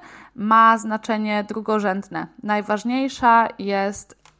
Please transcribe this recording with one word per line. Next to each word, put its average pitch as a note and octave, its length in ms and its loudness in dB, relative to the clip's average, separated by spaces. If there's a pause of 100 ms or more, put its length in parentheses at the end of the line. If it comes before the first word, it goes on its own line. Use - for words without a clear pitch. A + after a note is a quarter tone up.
(360)
ma A3+ 420 6
znaczenie G#3+ 680 -4
drugorzędne. G3+ 840 -4 (160)
Najważniejsza A3+ 1040 0 (120)
jest G3 600 -6 (200)